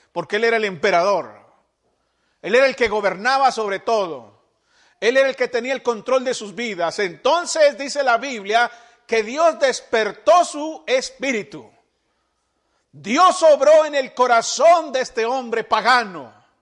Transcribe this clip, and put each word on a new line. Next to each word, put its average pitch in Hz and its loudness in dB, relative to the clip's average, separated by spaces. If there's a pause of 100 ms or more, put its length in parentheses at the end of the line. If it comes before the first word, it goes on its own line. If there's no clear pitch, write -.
(120)
porque 175 -6
él 220 -4
era 233 2
el 220 -2
emperador. 175 -2 (960)
Él 190 -2
era 269 4
el 254 0
que 233 0
gobernaba 214 0
sobre 202 -4
todo. 160 -6 (580)
Él 233 0
era 269 4
el 254 -6
que 247 -2
tenía 247 -4
el 247 -8
control 247 -2
de 254 -2
sus 202 -14
vidas. 185 -6
Entonces 285 0
dice 277 -6
la 233 2
Biblia 226 -2 (360)
que 226 -2
Dios 311 0
despertó 247 0
su 311 -10
espíritu. 240 -6 (1200)
Dios 285 0
obró 302 6
en 294 -6
el 262 -4
corazón 262 2
de 254 -2
este 226 -6
hombre 233 -4
pagano. 196 -2 (280)